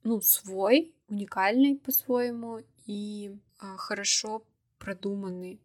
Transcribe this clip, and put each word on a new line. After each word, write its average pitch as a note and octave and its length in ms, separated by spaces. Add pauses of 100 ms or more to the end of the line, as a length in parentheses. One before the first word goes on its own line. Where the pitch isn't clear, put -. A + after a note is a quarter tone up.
ну, A3 180
свой, G3 760 (140)
уникальный G#3 680
по-своему A#3+ 840 (240)
и, G#3 500 (240)
а, G3 200
хорошо G#3+ 640 (360)
продуманный, F#3+ 880